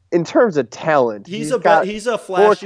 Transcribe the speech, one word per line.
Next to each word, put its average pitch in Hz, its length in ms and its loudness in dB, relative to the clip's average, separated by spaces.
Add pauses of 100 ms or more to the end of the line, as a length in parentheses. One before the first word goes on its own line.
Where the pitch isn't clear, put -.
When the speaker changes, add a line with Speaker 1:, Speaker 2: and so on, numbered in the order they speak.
(120)
Speaker 1:
in 170 120 0
terms 214 340 0
of 123 140 -4
talent, 120 560 -2
Speaker 2:
He's 185 100 -12
Speaker 1:
he's - 140 -6
Speaker 2:
a 240 80 -2
be-, 160 60 -10
Speaker 1:
got 165 200 4
Speaker 2:
he's 208 220 -8
a 233 60 -2
Speaker 1:
more 208 40 -4
Speaker 2:
flashier 196 480 2